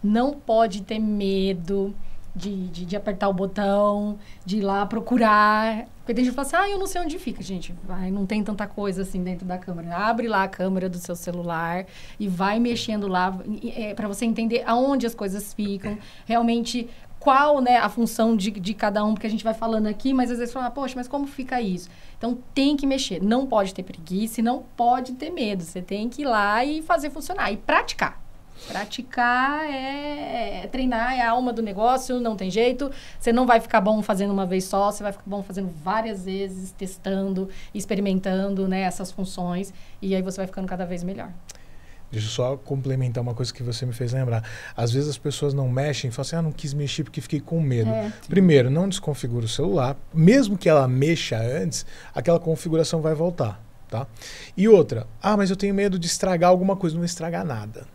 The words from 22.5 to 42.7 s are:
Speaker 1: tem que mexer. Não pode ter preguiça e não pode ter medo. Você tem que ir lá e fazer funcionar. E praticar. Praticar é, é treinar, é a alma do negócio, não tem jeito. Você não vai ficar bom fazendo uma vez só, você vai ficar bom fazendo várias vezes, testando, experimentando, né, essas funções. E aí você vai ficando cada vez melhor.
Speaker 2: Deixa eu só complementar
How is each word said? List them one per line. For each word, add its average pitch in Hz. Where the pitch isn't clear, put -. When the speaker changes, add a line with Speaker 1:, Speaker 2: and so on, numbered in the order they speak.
Speaker 1:
tem 277
que 285
mexer. 269
Não 240
pode 202
ter 185
preguiça 196
e -
não 247
pode 247
ter 302
medo. 214
Você 180
tem 208
que 247
ir -
lá 214
e 302
fazer 302
funcionar. 320
E 208
praticar. -
Praticar 247
é, 269
é -
treinar, 247
é 254
a 233
alma 247
do 226
negócio, 233
não 233
tem 185
jeito. 254
Você -
não 247
vai 233
ficar 233
bom 214
fazendo 202
uma 196
vez 185
só, 202
você 202
vai 202
ficar -
bom 196
fazendo 190
várias 208
vezes, 190
testando, 190
experimentando, 196
né, 185
essas 185
funções. 185
E 190
aí 185
você 185
vai 190
ficando 185
cada 185
vez 175
melhor. 185
Speaker 2:
Deixa 107
eu 110
só 127
complementar 131